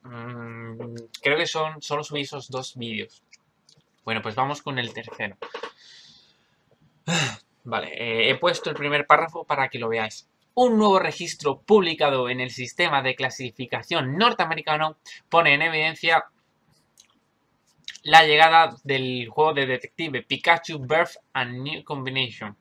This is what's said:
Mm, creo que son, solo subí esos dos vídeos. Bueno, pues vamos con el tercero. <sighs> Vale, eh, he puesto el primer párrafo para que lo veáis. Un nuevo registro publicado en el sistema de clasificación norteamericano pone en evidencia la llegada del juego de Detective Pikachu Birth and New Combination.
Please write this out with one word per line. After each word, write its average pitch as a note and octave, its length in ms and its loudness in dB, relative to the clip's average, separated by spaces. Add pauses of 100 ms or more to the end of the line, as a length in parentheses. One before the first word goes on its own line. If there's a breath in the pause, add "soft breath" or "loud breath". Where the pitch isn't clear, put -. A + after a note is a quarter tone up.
Mm, A#2 920 -12 (260)
creo C#3+ 160 2
que E3 100 0
son, D#3 360 -4
solo D3 220 -4
subí D3 160 -6
esos C#3 280 -10
dos B2+ 280 -10
vídeos. A2+ 480 -10 (800)
Bueno, A2 180 -4
pues A2 140 -6
vamos C#3 260 -2
con C#3 160 -6
el A#2 160 -6
tercero. A2 420 -10 (1700 soft breath)
<sighs> D3 360 -4 (220)
Vale, G#2 300 -6
eh, A2+ 360 0
he C3 60 0
puesto E3+ 340 -2
el D3 60 -6
primer C#3+ 320 -2
párrafo D#3+ 340 2
para C3+ 260 -2
que A#2+ 120 -10
lo A#2 80 -4
veáis. A2 400 -6 (260)
Un B3 240 4
nuevo G3+ 220 6
registro D3 640 -4
publicado D3+ 680 2
en B2+ 100 -4
el B2+ 120 -4
sistema C3+ 520 -2
de B2+ 140 -2
clasificación C3 1000 -6
norteamericano D#3+ 840 0 (300 loud breath)
pone E3 260 6
en C#3+ 80 2
evidencia D#3+ 640 0 (1800)
la D#3 200 10
llegada D#3+ 600 6
del B2+ 440 -4
juego D#3 240 2
de C#3 140 0
Detective B2+ 560 -6
Pikachu E3+ 560 -2
Birth D3+ 380 0 (160)
and B2 320 -6
New D#3 180 -10
Combination. C3 800 -8